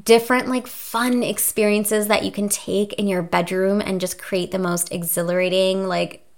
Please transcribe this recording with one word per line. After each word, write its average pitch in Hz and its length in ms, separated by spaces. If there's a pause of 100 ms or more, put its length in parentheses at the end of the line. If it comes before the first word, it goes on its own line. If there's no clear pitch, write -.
different, 233 440
like, 254 200
fun 240 560
experiences 208 840
that 208 160
you 190 80
can 202 180
take 202 440
in 202 140
your 185 140
bedroom 185 600
and 190 200
just 180 180
create 180 320
the 190 80
most 175 320
exhilarating, 180 960
like, 175 380 (120)